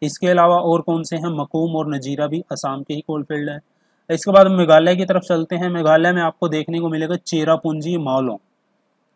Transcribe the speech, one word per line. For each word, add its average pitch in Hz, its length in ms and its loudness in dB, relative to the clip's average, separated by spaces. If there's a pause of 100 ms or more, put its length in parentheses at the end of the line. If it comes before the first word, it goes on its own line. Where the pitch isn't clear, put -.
इसके 156 260 -2
अलावा 175 280 4
और 170 240 2
कौन 165 220 -4
से 165 140 -8
हैं? 165 220 -4
मकूम 160 380 -4
और 151 180 -4
नजीरा 139 320 -4
भी 156 260 -6
असम 135 360 -8
के 151 60 -8
ही 151 60 -8
कोल 151 220 -8
फील्ड 147 280 -6
है। 147 80 -12 (520)
इसके 165 200 -2
बाद 190 160 8
हम 190 60 2
मेघालय 170 440 6
की 185 80 -2
तरफ 185 180 0
चलते 170 340 -2
हैं। 180 140 -4
मेघालय 165 420 2
में 175 100 0
आपको 165 260 -2
देखने 156 320 -4
को 170 80 -4
मिलेगा 160 280 -4
चेरापूंजी, 160 800 -2
माओलोंग। 131 420 -2 (760)